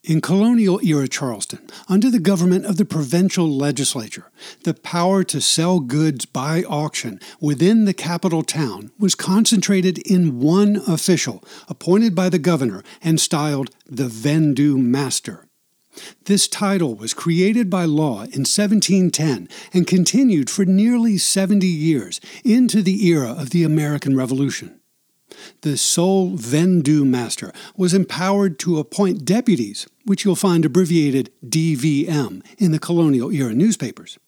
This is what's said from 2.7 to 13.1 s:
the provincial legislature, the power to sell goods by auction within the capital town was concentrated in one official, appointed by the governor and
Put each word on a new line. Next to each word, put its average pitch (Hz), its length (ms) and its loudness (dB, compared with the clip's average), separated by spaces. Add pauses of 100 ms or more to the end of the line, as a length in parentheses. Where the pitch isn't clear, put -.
the 202 80 2
provincial 165 640 0
legislature, 135 840 -4 (320)
the 165 100 -2
power 180 520 0
to 139 160 -6
sell 170 400 0
goods 143 440 -2
by 156 380 -4
auction 147 560 -6 (220)
within 165 420 4
the 196 100 2
capital 165 480 -2
town 110 560 -6
was 196 160 2
concentrated 190 840 2 (120)
in 170 300 2
one 196 480 2
official, 180 560 0 (240)
appointed 190 480 0
by 185 140 0
the 165 100 0
governor 131 420 0 (220)
and 160 160 2